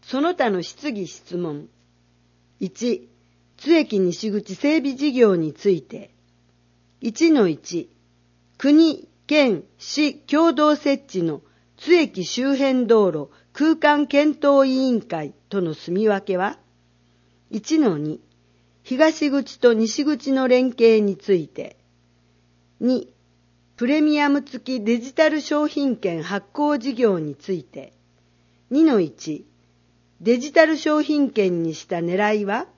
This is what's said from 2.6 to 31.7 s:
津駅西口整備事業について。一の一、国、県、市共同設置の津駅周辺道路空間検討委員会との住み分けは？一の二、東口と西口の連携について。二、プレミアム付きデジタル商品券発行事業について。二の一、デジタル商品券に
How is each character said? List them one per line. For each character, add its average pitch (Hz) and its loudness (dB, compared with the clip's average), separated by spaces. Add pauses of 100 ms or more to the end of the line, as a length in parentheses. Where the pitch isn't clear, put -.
津 294 -2
駅 254 2
西 185 -2
口 196 -6
整 302 0
備 269 -4
事 277 -2
業 226 4
に 156 -2
つ - -2
い 170 2
て。 - -18 (920)
一 302 0
の 240 4
一、 165 -6 (720)
国、 302 2 (180)
県、 262 2 (140)
市 - -4
共 320 2
同 302 4
設 277 -4
置 175 -2
の 160 -4 (360)
津 320 2
駅 269 0
周 269 -2
辺 262 0
道 202 4
路 147 -8 (220)
空 311 2
間 294 2
検 294 2
討 277 4
委 262 -2
員 262 0
会 156 -10 (140)
と 196 -4
の 165 -4
住 175 -6
み 220 2
分 196 0
け 185 -2
は？ 196 -4 (920)
一 262 -4
の 220 2
二、 151 -8 (640)
東 302 0
口 277 -4
と 240 6
西 226 0
口 285 -2
の 262 0
連 254 4
携 226 4
に 202 0
つ - -2
い 165 0
て。 - -16 (1040)
二、 247 -2 (600)
プ 240 -4
レ 294 2
ミ 302 2
ア 285 0
ム 285 0
付 254 -10
き 202 -10
デ 233 0
ジ 262 -12
タ 311 4
ル 302 -2
商 302 -2
品 277 -2
券 170 -6
発 196 -8
行 294 -2
事 240 -6
業 214 0
に 151 -8
つ - -10
い 160 -6
て。 - -20 (760)
二 285 2
の 277 4
一、 156 -6 (720)
デ 233 2
ジ 285 -10
タ 320 6
ル 311 0
商 302 0
品 294 0
券 180 -2
に 160 -4